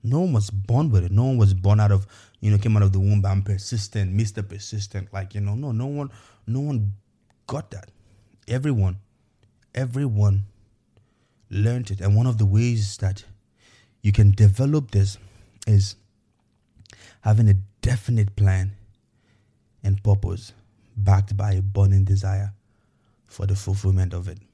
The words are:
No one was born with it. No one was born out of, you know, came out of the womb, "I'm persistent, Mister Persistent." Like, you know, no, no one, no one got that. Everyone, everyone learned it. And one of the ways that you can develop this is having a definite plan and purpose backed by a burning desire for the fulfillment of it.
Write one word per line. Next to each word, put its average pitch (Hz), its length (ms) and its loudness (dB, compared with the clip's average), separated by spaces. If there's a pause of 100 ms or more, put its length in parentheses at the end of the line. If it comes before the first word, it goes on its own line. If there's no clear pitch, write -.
No 123 160 0
one 180 140 0
was 101 160 0
born 120 420 0
with 92 140 2
it. 92 60 -4
No 107 140 2
one 135 120 0
was 101 160 4
born 98 260 2
out 104 120 4
of, 98 140 2 (360)
you 104 100 0
know, 104 60 4
came 107 180 0
out 104 80 4
of 95 80 4
the 95 80 0
womb, 101 260 2
"I'm 98 160 0
persistent, 101 680 -4
Mister 104 320 -4
Persistent." 101 720 -12
Like, 98 200 -10
you 101 60 -8
know, 101 160 -4
no, 139 160 -8
no 113 140 -4
one, 143 260 -8 (340)
no 120 140 -4
one 120 340 -4 (540)
got - 240 -10
that. - 180 -20 (580)
Everyone, 113 500 -2 (760)
everyone 120 680 0 (1040)
learned 117 400 -4
it. 98 120 -8
And 101 160 4
one 120 100 4
of 120 100 0
the 107 80 2
ways 107 520 2
that 95 260 -4 (760)
you 104 100 2
can 101 200 6
develop 113 600 2
this 98 260 0 (480)
is 101 300 2 (1300)
having 110 260 2
a 98 80 6 (260)
definite 110 540 -2
plan 95 380 0 (1080)
and 98 200 0
purpose 98 480 -2 (460)
backed 98 400 2
by 101 160 -2
a 92 80 0
burning 98 420 2
desire 98 500 -2 (720)
for - 200 -10
the 95 100 0
fulfillment 95 580 0
of 90 140 -8
it. 85 120 -14 (140)